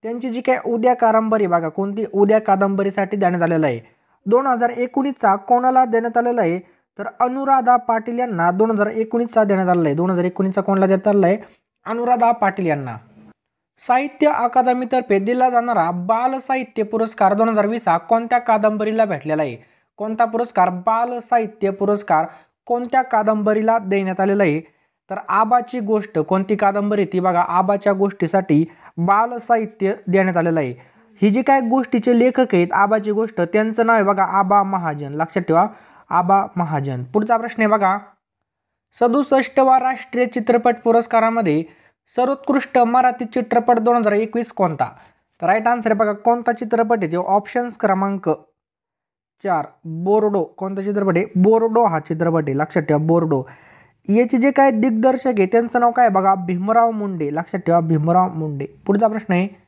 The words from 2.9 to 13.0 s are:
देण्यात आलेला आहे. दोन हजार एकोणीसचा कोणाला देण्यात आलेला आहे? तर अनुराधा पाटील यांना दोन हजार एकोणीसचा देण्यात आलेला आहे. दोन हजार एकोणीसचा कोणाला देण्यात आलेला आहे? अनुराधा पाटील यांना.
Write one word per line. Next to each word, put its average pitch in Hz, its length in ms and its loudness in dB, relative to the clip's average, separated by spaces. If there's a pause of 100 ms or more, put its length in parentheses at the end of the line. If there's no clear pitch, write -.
देण्यात 180 260 0
आलेला 160 240 0
आहे. 120 120 -2 (460)
दोन 247 220 2
हजार 240 220 0
एकोणीसचा 247 680 -2
कोणाला 254 500 2
देण्यात 226 320 -2
आलेला 240 240 0
आहे? 170 180 0 (400)
तर 202 40 -10 (160)
अनुराधा 254 560 2
पाटील 240 440 -2
यांना 180 320 0
दोन 220 200 0
हजार 208 160 0
एकोणीसचा 226 560 -2
देण्यात 190 260 0
आलेला 170 200 2
आहे. 139 60 0
दोन 175 140 0
हजार 175 140 0
एकोणीसचा 185 380 -2
कोणाला 196 240 0
देण्यात 190 220 0
आलेला 196 200 2
आहे? 202 100 2 (480)
अनुराधा 233 460 0
पाटील 196 340 -2
यांना. 135 320 -4 (800)